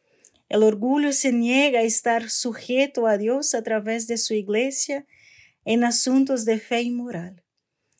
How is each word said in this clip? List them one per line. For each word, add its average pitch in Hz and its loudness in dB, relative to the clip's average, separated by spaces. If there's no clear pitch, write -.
El 214 4
orgullo 254 2
se 269 2
niega 247 2
a 226 2
estar 226 0
sujeto 254 -2
a 208 4
Dios 247 0
a 226 -2
través 220 -4
de 233 -4
su 226 -2
iglesia 247 -2
en 233 2
asuntos 254 2
de 220 2
fe 240 -4
y 240 -2
moral. 190 -8